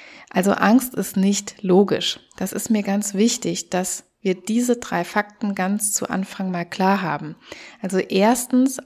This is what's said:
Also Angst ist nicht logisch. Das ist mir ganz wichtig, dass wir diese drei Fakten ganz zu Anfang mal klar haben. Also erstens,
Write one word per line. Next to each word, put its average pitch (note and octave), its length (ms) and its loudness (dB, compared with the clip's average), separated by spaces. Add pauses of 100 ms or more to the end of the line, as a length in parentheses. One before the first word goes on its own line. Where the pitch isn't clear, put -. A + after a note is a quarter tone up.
(300)
Also F#3+ 240 2
Angst A#3 420 2
ist G3 220 -4
nicht G3 440 0
logisch. F#3+ 600 2 (160)
Das F#3 160 -6
ist - 160 -6
mir G#3+ 120 2
ganz G3+ 340 -4
wichtig, G3 540 0
dass - 360 -4 (160)
wir F#3 140 0
diese A#3+ 420 0
drei F3+ 260 -4
Fakten G#3 520 -4
ganz G3 360 0
zu - 180 -4
Anfang F#3+ 420 -4
mal F3 120 -2
klar F#3+ 380 2
haben. D3+ 340 -6 (460)
Also F#3 160 -2
erstens, B3 880 2